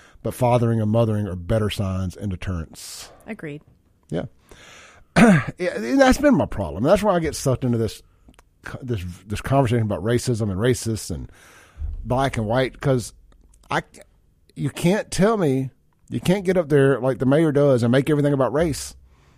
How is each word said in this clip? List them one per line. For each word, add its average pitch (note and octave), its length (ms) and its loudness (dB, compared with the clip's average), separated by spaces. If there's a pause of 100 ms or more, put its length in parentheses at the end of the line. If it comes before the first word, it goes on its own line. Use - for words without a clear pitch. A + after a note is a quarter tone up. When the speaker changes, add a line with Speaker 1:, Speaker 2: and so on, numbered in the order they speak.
(220)
Speaker 1:
but A2 120 -6
fathering A#2 460 2
and G#2 100 0
mothering A2 360 2
are F2 100 -6
better F#2+ 340 -2
signs F#2+ 460 -4
and G2+ 140 -6
deterrents. - 800 -10 (160)
Speaker 2:
Agreed. D#3 360 -12 (480)
Speaker 1:
Yeah. - 140 -6 (920)
<clears throat> F3+ 260 6 (160)
Yeah, F3 180 -4
and A#3+ 220 -2
that's C4 200 6
been C#4 180 4
my C3+ 100 4
problem. F2 380 -6
That's F#3+ 180 4
why G#3 120 2
I F3 60 2
get D3+ 140 -4
sucked C3 300 -2
into A#2+ 140 0
this, A2 240 -4 (800)
this, A2+ 200 -6 (240)
this G2+ 140 -8
conversation B2 440 0
about G2 200 -4
racism A#2 460 -2
and F#2 100 -4
racists A2+ 500 -2
and C2+ 220 -12 (720)
black B2 320 -2
and A2+ 100 -2
white, A#2+ 320 -2
'cause C3 360 -2 (560)
I, E3 120 -2 (720)
you D3 140 -6
can't F3 420 0
tell G#3+ 280 2
me, C3+ 320 0 (400)
you A#2+ 100 -6
can't F#3 240 0
get F#3 140 2
up D#3+ 100 -2
there C#3 320 4
like B2+ 180 -2
the C3+ 80 -2
mayor D3+ 260 4
does C#3 300 4
and A#2 80 2
make C3+ 200 2
everything C#3+ 240 2
about B2+ 180 0
race D3+ 420 -2 (440)